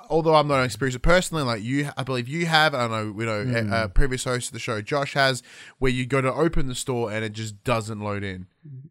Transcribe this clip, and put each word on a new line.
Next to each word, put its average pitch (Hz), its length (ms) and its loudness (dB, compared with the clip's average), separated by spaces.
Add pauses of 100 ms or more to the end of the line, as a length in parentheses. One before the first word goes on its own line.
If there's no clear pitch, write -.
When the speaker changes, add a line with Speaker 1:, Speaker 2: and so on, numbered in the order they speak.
Speaker 1:
although 160 260 4
I'm 147 140 6
not 139 120 4
an 127 40 4
experience 127 380 -2
personally, 170 420 4
like, 117 180 -4
you, 139 360 -2
I 131 40 -2
believe 123 240 -4
you 165 200 -4
have, 156 280 4
I 120 140 0
know, 107 280 -4
you 113 100 -4
know, 107 180 -2
Speaker 2:
Mm. 117 260 -2
Speaker 1:
a, 113 140 0
a 104 60 -4
previous 127 340 4
host 123 240 -4
of - 60 -16
the 113 40 -8
show, 110 220 -4
Josh, 139 320 -4
has, 135 300 2 (360)
where 131 140 2
you 127 140 -2
go 135 160 0
to 131 100 0
open 160 340 2
the 127 80 -4
store 117 380 -4
and 110 120 -4
it 107 100 -6
just 107 280 -10
doesn't 110 380 -2
load 101 240 -6
in, 92 220 -10 (440)